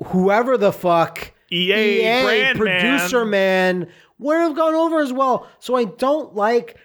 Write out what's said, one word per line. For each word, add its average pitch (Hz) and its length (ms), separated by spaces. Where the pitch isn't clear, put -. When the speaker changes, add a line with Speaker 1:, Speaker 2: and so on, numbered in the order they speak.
Speaker 1:
whoever 208 500
the 196 160
fuck, 170 600
Speaker 2:
E 180 220
A 202 40
Speaker 1:
E 214 280
A 240 200
Speaker 2:
brand 233 340
Speaker 1:
producer 180 680
Speaker 2:
man. 190 560
Speaker 1:
man, 165 120
would 294 180
have 330 200
gone 320 180
over 320 260
as 269 120
well. 254 340
So 247 180
I 240 80
don't 254 500
like 233 500